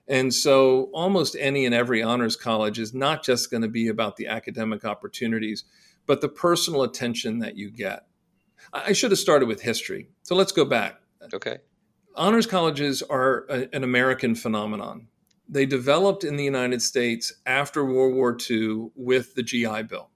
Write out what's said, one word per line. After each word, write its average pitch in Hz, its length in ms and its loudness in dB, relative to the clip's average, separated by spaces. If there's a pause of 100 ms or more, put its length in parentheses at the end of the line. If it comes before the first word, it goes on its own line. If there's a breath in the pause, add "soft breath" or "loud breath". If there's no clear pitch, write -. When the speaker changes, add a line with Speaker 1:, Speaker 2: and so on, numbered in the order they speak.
Speaker 1:
And 131 240 2
so 135 600 6
almost 175 460 0
any 139 260 0
and 120 80 2
every 120 300 2
honors 113 320 0
college 110 420 -2
is 113 160 -6
not 143 300 -2
just 123 260 0
gonna 113 180 -2
be 113 200 -2
about 107 300 -2
the - 100 -8
academic 110 580 -6
opportunities, 107 760 -6 (420 soft breath)
but 139 160 2
the 147 80 -2
personal 170 540 0
attention 117 560 -4
that 110 180 -8
you 101 140 -12
get. 110 340 -8 (680 soft breath)
I, 147 180 -6
I - 40 4
should 240 160 2
have 196 100 4
started 143 280 4
with 107 140 -4
history. 107 480 -6 (120)
So - 140 -2
let's 190 160 4
go 151 140 4
back. 117 360 -2 (320)
Speaker 2:
Okay. - 240 -8 (560)
Speaker 1:
Honors 220 320 4
colleges 147 560 0
are 131 480 0
a, 131 240 -4
an 135 100 -2
American 123 520 2
phenomenon. 107 720 -6 (400)
They 139 200 0
developed 151 560 2
in 147 140 -4
the 143 60 -4
United 127 380 0
States 120 500 -2 (140)
after 139 400 -2
World 131 300 2
War 123 180 2
Two 110 640 -2
with 127 400 0
the 123 80 -4
G 117 240 -2
I 107 160 -4
Bill. - 320 -12